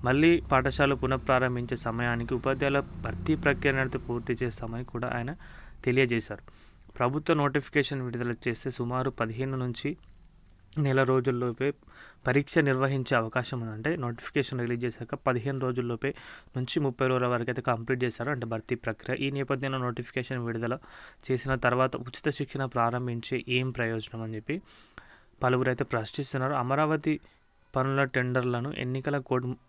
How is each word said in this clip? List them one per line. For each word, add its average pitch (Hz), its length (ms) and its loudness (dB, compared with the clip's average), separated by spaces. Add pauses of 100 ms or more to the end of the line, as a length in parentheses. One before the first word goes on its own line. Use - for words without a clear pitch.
మళ్ళీ 156 380 6 (100)
పాఠశాలలు 139 420 4
పునఃప్రారంభించే 127 800 0
సమయానికి 120 580 -2
ఉపాధ్యాయుల 135 460 2
భర్తీ - 540 -2
ప్రక్రియను 139 460 2
అయితే 131 180 -2
పూర్తి 120 440 -2
చేస్తామని 117 420 -4
కూడా 120 300 -4
ఆయన 120 220 -4 (480)
తెలియజేశారు. 120 580 2 (560)
ప్రభుత్వ 147 360 2
నోటిఫికేషన్ 143 680 2
విడుదల 120 300 -2 (160)
చేస్తే 120 220 -2
సుమారు 127 400 -2
పదిహేను 120 460 -2
నుంచి 127 400 -4 (840)
నెల 135 240 4
రోజుల్లోపే 127 720 2 (520)
పరీక్ష 139 320 2
నిర్వహించే 135 580 2
అవకాశం 120 440 0
ఉంది. 113 120 -6
అంటే 120 240 -2
నోటిఫికేషన్ 127 640 -2
రిలీజ్ 120 240 -2
చేశాక 120 300 -4
పదిహేను 131 440 0
రోజుల్లోపే 127 560 -2 (420)
నుంచి 127 240 0
ముప్పై 135 260 2
రోజుల 127 200 4
వరకు 120 240 0
అయితే 117 120 -2
కంప్లీట్ 123 420 0
చేశారు, 120 260 -2
అంటే 123 160 -2
భర్తీ 113 280 -2
ప్రక్రియ. 117 420 -4
ఈ 139 140 -2
నేపథ్యంలో 135 480 -2
నోటిఫికేషన్ 123 680 -4
విడుదల 117 340 -2 (520)
చేసిన 131 240 0
తర్వాత 127 420 2
ఉచిత 127 340 -4
శిక్షణ 135 340 -4
ప్రారంభించే 120 840 -2
ఏం 127 220 0
ప్రయోజనం 113 520 -2
అని 110 140 -6
చెప్పి 147 260 -6 (800)
పలువురు 127 260 4
అయితే 127 160 0
ప్రశ్నిస్తున్నారు. 131 680 -2
అమరావతి 151 680 2 (560)
పనుల 135 280 2
టెండర్లను 123 720 0
ఎన్నికల 131 420 -2
కోడ్ 127 280 0 (220)